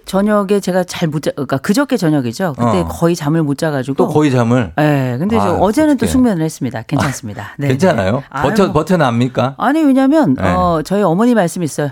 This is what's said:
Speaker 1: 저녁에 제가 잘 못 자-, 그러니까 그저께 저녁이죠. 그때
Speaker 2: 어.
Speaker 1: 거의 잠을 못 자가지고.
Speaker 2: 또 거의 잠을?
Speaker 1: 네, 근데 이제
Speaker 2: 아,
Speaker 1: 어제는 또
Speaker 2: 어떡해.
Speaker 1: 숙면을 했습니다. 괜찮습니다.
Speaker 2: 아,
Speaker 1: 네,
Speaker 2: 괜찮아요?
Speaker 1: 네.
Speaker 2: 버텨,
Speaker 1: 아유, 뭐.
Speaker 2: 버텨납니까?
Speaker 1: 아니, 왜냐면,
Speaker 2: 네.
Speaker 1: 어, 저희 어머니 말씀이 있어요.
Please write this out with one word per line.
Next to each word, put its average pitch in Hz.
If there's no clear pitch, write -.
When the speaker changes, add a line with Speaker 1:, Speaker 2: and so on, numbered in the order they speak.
Speaker 1:
저녁에 202
제가 185
잘 175
못 151
자-, -
그러니까 135
그저께 262
저녁이죠. 151
그때 113
Speaker 2:
어. 82
Speaker 1:
거의 170
잠을 160
못 143
자가지고. 139
Speaker 2:
또 -
거의 147
잠을? 120
Speaker 1:
네, 139
근데 208
이제 202
Speaker 2:
아, 185
Speaker 1:
어제는 269
또 220
Speaker 2:
어떡해. -
Speaker 1:
숙면을 240
했습니다. 120
괜찮습니다. 120
Speaker 2:
아, -
Speaker 1:
네, 143
Speaker 2:
괜찮아요? 131
Speaker 1:
네. 135
Speaker 2:
버텨, 208
Speaker 1:
아유, 165
뭐. 151
Speaker 2:
버텨납니까? 131
Speaker 1:
아니, 277
왜냐면, 269
Speaker 2:
네. 127
Speaker 1:
어, 180
저희 202
어머니 202
말씀이 180
있어요. 147